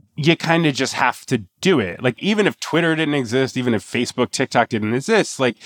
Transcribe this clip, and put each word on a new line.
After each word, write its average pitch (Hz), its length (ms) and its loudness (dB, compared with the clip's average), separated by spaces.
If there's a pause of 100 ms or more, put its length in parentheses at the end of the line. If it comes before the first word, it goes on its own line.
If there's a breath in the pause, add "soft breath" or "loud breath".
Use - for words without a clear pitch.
(160)
you 156 180 2
kinda 165 380 0
just 123 220 -4
have - 320 0
to 127 120 0 (220)
do 180 180 4
it. 90 240 -4
Like, 123 180 0
even 202 280 2
if 120 100 -4
Twitter 160 380 0
didn't 151 180 0
exist, 127 420 0
even 123 160 0
if 110 120 -2
Facebook, 123 480 -2
TikTok 123 360 0
didn't 107 260 -2
exist, 185 440 0
like, 127 280 0